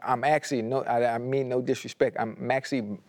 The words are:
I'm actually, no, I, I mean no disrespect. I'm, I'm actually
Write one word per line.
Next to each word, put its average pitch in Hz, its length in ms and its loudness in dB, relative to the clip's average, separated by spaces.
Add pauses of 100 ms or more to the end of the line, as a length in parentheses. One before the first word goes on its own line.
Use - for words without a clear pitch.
I'm 120 180 0
actually, 143 400 2
no, 127 200 0
I, 120 320 2
I 117 40 -2
mean 131 300 0
no 127 140 2
disrespect. 123 560 0
I'm, 113 220 -4
I'm 120 100 -2
actually 123 480 -2 (100)